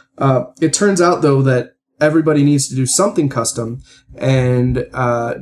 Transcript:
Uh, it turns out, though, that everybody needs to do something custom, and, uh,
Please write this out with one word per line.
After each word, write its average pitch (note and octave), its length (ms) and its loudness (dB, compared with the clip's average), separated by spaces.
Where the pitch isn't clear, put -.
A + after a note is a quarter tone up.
Uh, C3+ 280 0
it D#3+ 120 0
turns G3 280 0
out, F3 220 2
though, C#3 200 2
that B2+ 300 0
everybody D3+ 460 2
needs C#3+ 240 2
to C3 80 -10
do C3 100 0
something F#3 420 0
custom, A#2+ 540 -6
and, B2+ 720 0
uh, A#2+ 500 -2